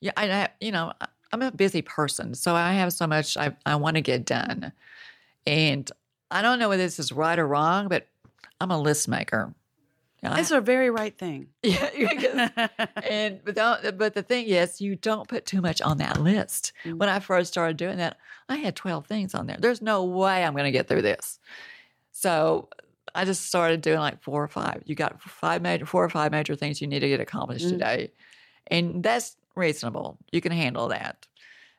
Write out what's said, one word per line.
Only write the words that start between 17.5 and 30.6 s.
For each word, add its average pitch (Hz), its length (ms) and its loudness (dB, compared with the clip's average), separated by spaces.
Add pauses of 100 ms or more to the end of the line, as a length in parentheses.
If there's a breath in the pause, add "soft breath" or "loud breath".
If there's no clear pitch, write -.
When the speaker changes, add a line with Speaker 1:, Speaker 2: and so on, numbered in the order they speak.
Speaker 1:
started 165 240 0
doing 180 200 -4
that, 170 200 -2 (320 loud breath)
I 262 80 -2
had 294 180 -4
twelve 165 320 -6
things 208 260 -4
on - 140 -4
there. - 100 -8
There's 233 240 2
no 214 220 2
way 185 400 2
I'm 156 120 2
gonna 143 160 2
get - 180 2
through 131 140 2
this. - 360 0 (720 loud breath)
So 160 580 2 (460)
I 185 100 -2
just 190 200 -2
started 165 360 2
doing, 156 180 2
like, 147 240 -2
four 147 200 -2
or 147 40 -2
five. - 380 -6
You 151 100 -8
got - 260 -4
five 170 400 -2
major, 170 240 0
four 180 180 2
or 170 60 2
five 151 220 0
major 151 240 -2
things 147 260 -4
you 147 60 -4
need 143 140 -2
to 139 80 2
get 135 100 2
accomplished - 460 -6
Speaker 2:
Mm. 180 60 2
Speaker 1:
today. 131 400 -2 (560 soft breath)
And 170 360 0
that's - 320 0 (200)
reasonable. - 600 -4 (140)
You 170 100 0
can 170 100 -2
handle 135 360 0